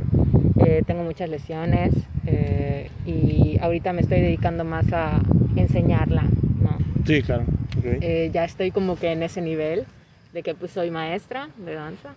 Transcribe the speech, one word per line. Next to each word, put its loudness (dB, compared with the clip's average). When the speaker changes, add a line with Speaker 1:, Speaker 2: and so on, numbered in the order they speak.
Speaker 1:
eh, 4
tengo -2
muchas -6
lesiones, 0
eh, 0
y 4
ahorita 0
me -4
estoy 4
dedicando 0
más -2
a 0
enseñarla, 2
¿no? 2
Speaker 2:
Sí, 4
claro. 0
Ok. 0
Speaker 1:
Eh, 0
ya 0
estoy -4
como -2
que -2
en -2
ese -6
nivel -4
de -10
que, -6
pues, -12
soy -4
maestra -8
de -12
danza -14